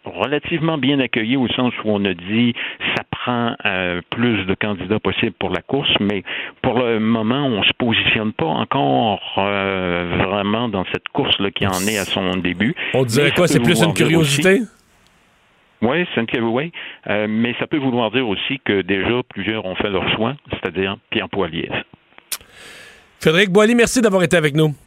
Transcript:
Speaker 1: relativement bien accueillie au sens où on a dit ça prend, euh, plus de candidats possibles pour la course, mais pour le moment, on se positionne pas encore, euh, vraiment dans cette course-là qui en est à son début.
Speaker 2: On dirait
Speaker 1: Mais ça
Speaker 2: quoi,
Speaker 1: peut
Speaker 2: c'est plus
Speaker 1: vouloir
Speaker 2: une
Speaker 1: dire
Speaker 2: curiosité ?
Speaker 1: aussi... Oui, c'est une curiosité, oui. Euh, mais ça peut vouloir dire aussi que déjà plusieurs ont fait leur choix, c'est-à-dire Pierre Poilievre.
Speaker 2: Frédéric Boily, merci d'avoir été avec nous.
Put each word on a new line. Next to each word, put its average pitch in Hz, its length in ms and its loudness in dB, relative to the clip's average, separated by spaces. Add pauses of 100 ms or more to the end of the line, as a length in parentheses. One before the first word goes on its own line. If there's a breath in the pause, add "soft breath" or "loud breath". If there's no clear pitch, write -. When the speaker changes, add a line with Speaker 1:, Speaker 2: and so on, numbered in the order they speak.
Speaker 1:
relativement 147 760 -2
bien 135 200 2
accueillie 120 380 0
au 123 120 2
sens 123 220 0 (140)
où 107 60 2
on 101 140 2
a 95 100 2
dit 110 400 0 (420 loud breath)
ça 107 140 -2
prend, 117 440 -2 (100)
euh, 92 440 0
plus 117 360 0
de 92 100 0
candidats 101 440 -2
possibles 98 400 -2
pour 90 120 -2
la 90 100 -2
course, 143 380 -2
mais 101 240 0 (400 loud breath)
pour 123 160 2
le 117 200 2
moment, 113 460 2
on 110 160 0
se 107 160 2
positionne 107 560 0
pas 160 140 0
encore, 131 720 0 (160)
euh, 92 920 0
vraiment 104 420 0
dans 95 220 -2
cette - 180 -6
course-là 101 420 -2
qui - 160 -2
en 95 200 0
est 107 120 0
à 92 60 0
son 95 320 -2
début. 90 360 -2 (220 loud breath)
Speaker 2:
On 131 80 4
dirait 127 220 2
Speaker 1:
Mais 143 40 4
ça 135 60 -2
Speaker 2:
quoi, 175 100 4
Speaker 1:
peut 151 80 2
Speaker 2:
c'est 139 60 4
plus 120 140 4
Speaker 1:
vouloir 165 160 4
Speaker 2:
une 151 40 -2
Speaker 1:
dire - 140 2
Speaker 2:
curiosité ? 156 540 4
Speaker 1:
aussi... 208 60 -4 (1160)
Oui, 165 320 2
c'est 123 60 2
une 117 40 -2
curiosité, 117 260 0
oui. 147 200 -2 (360 loud breath)
Euh, 107 220 0
mais 117 300 0
ça 120 80 -2
peut 160 100 -2
vouloir 123 320 0
dire 123 180 0
aussi 104 380 -4
que 101 160 2
déjà 95 480 0
plusieurs 101 360 -4
ont 92 100 -6
fait 104 160 -2
leur 92 240 -2
choix, 113 180 -2 (160)
c'est-à-dire 95 480 -4 (140)
Pierre 98 180 -4
Poilievre. 82 460 -4 (1400 loud breath)
Speaker 2:
Frédéric 180 320 4
Boily, 214 240 6
merci 240 260 4
d'avoir 190 220 4
été 175 120 2
avec 156 200 2
nous. 156 180 4 (140)